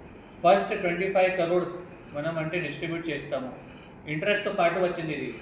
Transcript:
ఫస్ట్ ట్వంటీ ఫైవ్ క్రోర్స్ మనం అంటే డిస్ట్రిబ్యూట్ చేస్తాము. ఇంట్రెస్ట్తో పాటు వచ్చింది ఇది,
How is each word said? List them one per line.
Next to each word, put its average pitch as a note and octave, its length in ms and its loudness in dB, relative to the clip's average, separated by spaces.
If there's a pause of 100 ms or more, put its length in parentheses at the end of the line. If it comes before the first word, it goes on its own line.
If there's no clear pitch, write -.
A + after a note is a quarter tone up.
(480)
ఫస్ట్ F#3+ 340 6
ట్వంటీ F3+ 300 0
ఫైవ్ F#3 200 6
క్రోర్స్ F3 420 2 (420)
మనం D#3+ 220 -2
అంటే D#3+ 220 -2
డిస్ట్రిబ్యూట్ E3 500 -6
చేస్తాము. C3 560 -6 (420)
ఇంట్రెస్ట్తో G3 440 0
పాటు F3+ 280 2
వచ్చింది E3+ 340 0
ఇది, C3 280 -6